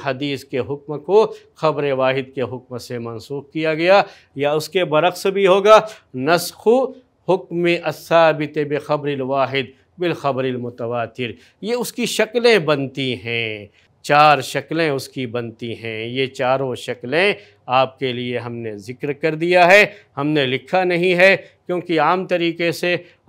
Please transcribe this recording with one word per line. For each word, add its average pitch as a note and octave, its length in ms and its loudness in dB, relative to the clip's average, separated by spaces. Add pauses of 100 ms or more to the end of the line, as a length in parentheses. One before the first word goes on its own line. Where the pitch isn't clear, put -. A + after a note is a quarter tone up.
हदीस C#3 400 -6
के - 160 -8
हुक्म C#3+ 380 -8
को F#3 260 2 (340)
ख़बर D3 360 0
वाहिद C3 400 -2
के C#3 80 -6
हुक्म B2 360 -10
से B2 200 -10
मनसूख A#2 540 -12
किया D#3 220 -2
गया, F3+ 300 4 (320)
या C#3+ 180 -2
उसके D#3 320 -2
बरक्स D#3 420 0
भी G3 160 -2
होगा, G3+ 420 6 (300)
नस्खु E3+ 600 0 (520)
हुक्म F3 560 0
अस्साबित D#3 760 2
बे D3 200 -4
ख़बरिल C#3+ 440 -4
वाहिद C3 480 -2 (280)
बिल F3 140 -2
ख़बरिल C3 440 -4
मुतवातिर। A#2+ 800 -8 (260)
ये G#3+ 140 -4
उसकी A#3+ 320 -6
शक्लें A3 560 2
बनती C#3 520 -2
हैं, A2 540 -8 (340)
चार D3 380 6
शक्लें D#3 480 -4
उसकी C3 360 -6
बनती A#2 480 -8
हैं। A2 320 -10
ये B2+ 220 -4
चारों C3 480 -2
शक्लें C#3+ 600 -2 (340)
आपके C3 420 0
लिए B2 260 -6
हमने A#2 400 -10
ज़िक्र B2+ 360 -10
कर D#3 200 -4
दिया F3 320 4
है, G3 260 6 (240)
हमने D3 300 0
लिखा C3 380 -2
नहीं F3+ 300 0
है, F#3 220 6
क्योंकि F3 600 -6
आम F3 280 2
तरीके E3+ 460 -2
से F3 220 -2 (340)